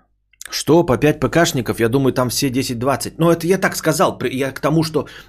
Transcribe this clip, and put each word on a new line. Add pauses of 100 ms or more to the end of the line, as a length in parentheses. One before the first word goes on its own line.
(480)
Что,
по
пять
П
К
шников?
Я
думаю,
там
все
десять-двадцать.
Но
это
я
так
сказал,
при-,
я
к
тому,
что, (220)